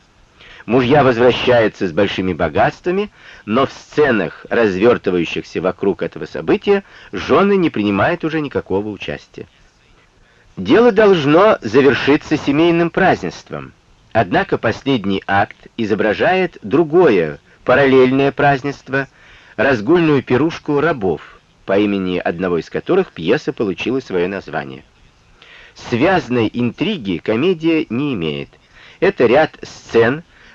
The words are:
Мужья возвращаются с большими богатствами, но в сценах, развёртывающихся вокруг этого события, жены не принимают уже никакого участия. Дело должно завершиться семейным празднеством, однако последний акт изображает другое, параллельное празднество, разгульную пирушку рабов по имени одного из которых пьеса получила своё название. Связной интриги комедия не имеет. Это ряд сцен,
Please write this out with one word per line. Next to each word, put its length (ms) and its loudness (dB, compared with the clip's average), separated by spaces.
Мужья 380 2
возвращаются 840 2
с 40 -4
большими 420 -2
богатствами, 760 -2
но 200 0
в 60 -14
сценах, 760 -2
развёртывающихся 1120 0
вокруг 440 -2
этого 220 -10
события, 580 -2
жены 460 2
не 120 2
принимают 540 -2
уже 160 -4
никакого 500 -4
участия. 580 -12
Дело 360 4
должно 720 4
завершиться 760 2
семейным 540 0
празднеством, 840 -4
однако 440 -2
последний 720 -2
акт 300 -2
изображает 840 -2
другое, 760 2
параллельное 680 4
празднество, 760 -2
разгульную 680 2
пирушку 560 -2
рабов 600 -4
по 120 0
имени 400 0
одного 400 -4
из 120 -6
которых 440 -2
пьеса 400 -2
получила 460 -4
своё 280 -4
название. 560 -10
Связной 640 0
интриги 640 -4
комедия 720 -2
не 240 -4
имеет. 360 -6
Это 260 0
ряд 360 0
сцен, 640 -2